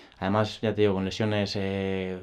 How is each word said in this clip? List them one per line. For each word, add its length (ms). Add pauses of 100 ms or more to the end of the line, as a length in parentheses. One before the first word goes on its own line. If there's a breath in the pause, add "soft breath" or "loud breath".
(200 loud breath)
además, 400
ya 160
te 60
digo, 120
con 100
lesiones, 520
eh, 680